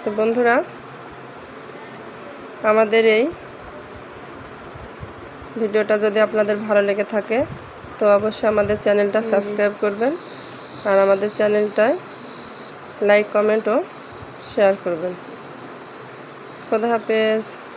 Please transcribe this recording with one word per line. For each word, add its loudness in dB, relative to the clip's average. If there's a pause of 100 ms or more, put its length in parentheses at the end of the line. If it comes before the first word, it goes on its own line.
তো -2
বন্ধুরা, 4 (2000)
আমাদের 6
এই 6 (2250)
ভিডিওটা 2
যদি 2
আপনাদের 4
ভালো 4
লেগে 2
থাকে, 0 (540)
তো 6
অবশ্যই 4
আমাদের 2
চ্যানেলটা 4
সাবস্ক্রাইব 2 (100)
করবেন, 0 (720)
আর 6
আমাদের 4
চ্যানেলটায় 4 (1040)
লাইক, 6
কমেন্ট 4
ও 2 (720)
শেয়ার 6 (100)
করবেন। -4 (1600)
খোদা 2
হাফেজ। 0